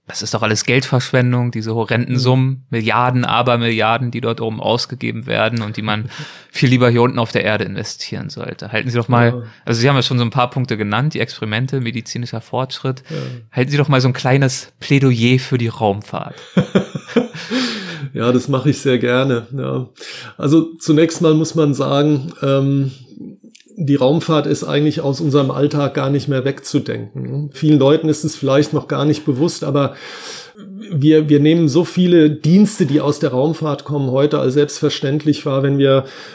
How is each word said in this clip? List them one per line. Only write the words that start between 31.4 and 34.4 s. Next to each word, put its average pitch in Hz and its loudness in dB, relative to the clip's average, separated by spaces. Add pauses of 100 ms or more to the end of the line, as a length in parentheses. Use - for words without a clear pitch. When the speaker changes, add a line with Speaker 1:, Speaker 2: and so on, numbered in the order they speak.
Speaker 2:
so 160 2
viele 175 4
Dienste, 175 4
die 143 2
aus 143 0
der 143 0
Raumfahrt 143 -2
kommen, 139 -2
heute 147 2
als 131 0